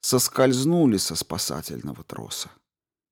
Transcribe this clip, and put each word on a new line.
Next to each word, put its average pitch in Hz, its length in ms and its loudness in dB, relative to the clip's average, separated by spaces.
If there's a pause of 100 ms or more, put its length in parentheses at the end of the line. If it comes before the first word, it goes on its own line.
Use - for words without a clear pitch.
соскользнули 131 920 4
со 82 180 -4
спасательного 71 880 -8
троса, - 460 -12 (600)